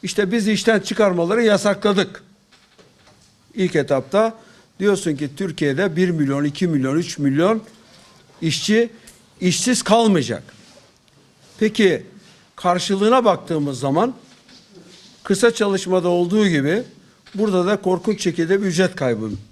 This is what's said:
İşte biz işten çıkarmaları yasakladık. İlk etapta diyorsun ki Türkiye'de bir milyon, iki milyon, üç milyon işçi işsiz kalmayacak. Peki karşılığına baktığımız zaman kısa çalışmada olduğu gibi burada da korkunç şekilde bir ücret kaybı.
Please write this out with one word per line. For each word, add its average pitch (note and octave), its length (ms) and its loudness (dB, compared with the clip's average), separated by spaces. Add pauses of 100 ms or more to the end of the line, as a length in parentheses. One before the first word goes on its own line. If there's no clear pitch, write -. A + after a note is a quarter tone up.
İşte G3 280 -2
biz A3 160 0
işten G#3+ 320 2
çıkarmaları G3 640 0
yasakladık. G3+ 800 0 (1300)
İlk F3+ 200 0
etapta D3+ 600 0 (420)
diyorsun F#3+ 360 0
ki C#3 200 -8
Türkiye'de D#3+ 600 -2
bir F3+ 140 2
milyon, C#3+ 340 0
iki D3 240 -2
milyon, C#3 300 0
üç E3+ 200 -6
milyon D#3+ 440 0 (800)
işçi G#3+ 480 0 (520)
işsiz F#3 420 0
kalmayacak. F#3 600 2 (1160)
Peki G#3+ 460 2 (500)
karşılığına G3 720 2
baktığımız D3+ 540 0
zaman C#3+ 340 0 (1120)
kısa A#3 300 2
çalışmada F#3 560 0
olduğu F3 380 2
gibi E3 360 0 (520)
burada F#3+ 300 0
da G3+ 160 -2
korkunç - 400 -2
şekilde E3+ 400 0
bir G3 60 -2
ücret F#3 280 0
kaybı. A2 340 -4 (220)